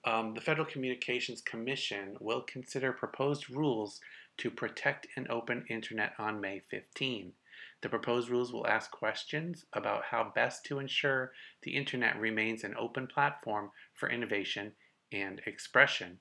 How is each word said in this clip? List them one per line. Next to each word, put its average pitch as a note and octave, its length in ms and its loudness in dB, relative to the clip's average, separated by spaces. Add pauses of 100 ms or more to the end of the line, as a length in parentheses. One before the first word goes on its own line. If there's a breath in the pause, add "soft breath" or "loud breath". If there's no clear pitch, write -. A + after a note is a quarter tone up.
Um, A2+ 280 6
the - 80 -4
Federal D#3 240 4
Communications B2 760 -2
Commission A2+ 760 -4
will A#2 220 0
consider B2+ 500 -2
proposed C#3 580 -2
rules B2 520 0 (360 loud breath)
to - 140 -2
protect - 640 -2
an B2+ 140 -4
open A#2 400 -2
internet A2 500 -2
on G#2+ 220 -2
May G2 280 -4
fifteen. G#2+ 640 -4 (480 loud breath)
The G#2+ 80 -4
proposed A#2+ 400 2
rules B2 220 2
will A#2 160 -2
ask A2 240 2
questions D#3 840 -2
about G#2+ 360 0
how A2+ 240 2
best - 320 2
to C#3+ 140 -2
ensure C3 520 2 (300 loud breath)
the - 140 -6
internet B2 440 2
remains A2 440 2
an G#2 140 -6
open A#2+ 300 -2
platform A2+ 640 2 (220 loud breath)
for - 160 -2
innovation G#2 640 -2 (380 soft breath)
and G2 340 -4
expression. G2 760 4